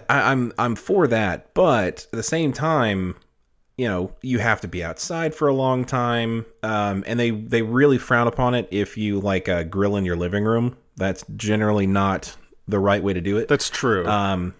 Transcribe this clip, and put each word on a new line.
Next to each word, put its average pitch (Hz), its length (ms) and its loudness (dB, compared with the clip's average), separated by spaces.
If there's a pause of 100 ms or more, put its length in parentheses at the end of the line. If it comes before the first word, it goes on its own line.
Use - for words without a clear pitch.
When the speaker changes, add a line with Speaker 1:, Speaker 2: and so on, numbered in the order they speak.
Speaker 1:
I, 127 220 4
I'm, 123 260 0
I'm 117 180 0
for 180 320 2
that. 107 460 0
But 127 580 2
at - 0 -
the 220 120 -4
same 160 300 0
time, 113 600 0 (640)
you 127 100 -2
know, 98 340 -2
you 127 180 -2
have 110 220 0
to 101 80 -8
be 90 140 -6
outside 160 520 -4
for 151 140 2
a 135 40 4
long 131 320 0
time, 117 600 -2 (180)
um, 104 440 -2
and 117 120 -2
they, 117 120 2
they 113 300 -2
really 127 360 4
frown 120 300 2
upon 123 280 0
it 120 160 -2
if 101 260 -2
you, 104 220 0
like, 95 300 -2
uh, 87 140 0
grill 98 340 0
in 98 80 0
your 87 120 -2
living 90 280 -2
room. 117 320 0 (200)
That's 95 260 -4 (120)
generally 104 520 2
not 98 460 0 (340)
the 98 120 0
right 98 240 4
way 98 100 0
to 90 80 -4
do 98 160 0
it. 113 120 -2
Speaker 2:
That's 143 200 0
true. 101 360 0
Speaker 1:
Um, 98 540 0